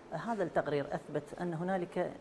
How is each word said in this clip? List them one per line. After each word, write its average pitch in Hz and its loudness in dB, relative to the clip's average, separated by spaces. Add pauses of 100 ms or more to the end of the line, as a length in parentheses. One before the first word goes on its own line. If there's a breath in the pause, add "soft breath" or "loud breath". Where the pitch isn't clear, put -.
(120 loud breath)
هذا 196 0
التقرير 151 2
أثبت 147 -2
أن 175 0
هنالك، 180 0